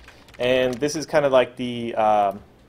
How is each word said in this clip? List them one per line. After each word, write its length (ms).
And 360
this 200
is 100
kinda 220
like 300
the, 380
um, 440